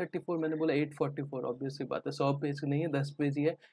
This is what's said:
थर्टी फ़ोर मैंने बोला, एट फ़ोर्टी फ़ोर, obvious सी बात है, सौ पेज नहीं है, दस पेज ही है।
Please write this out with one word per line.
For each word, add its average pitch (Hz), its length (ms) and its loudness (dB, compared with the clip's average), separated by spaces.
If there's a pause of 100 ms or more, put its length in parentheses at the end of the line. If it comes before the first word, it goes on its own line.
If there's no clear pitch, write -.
थर्टी 180 180 -4
फ़ोर 170 200 -2
मैंने 156 180 0
बोला, 160 180 2
एट 147 200 2
फ़ोर्टी 143 280 -2
फ़ोर, 135 200 -6
obvious 127 280 -2
सी 139 140 -6
बात - 220 -2
है, 156 60 -2
सौ 139 200 2
पेज 143 320 -2
नहीं 143 160 2
है, 170 80 2
दस 139 300 0
पेज 143 200 2
ही 147 60 4
है। 165 140 2 (140)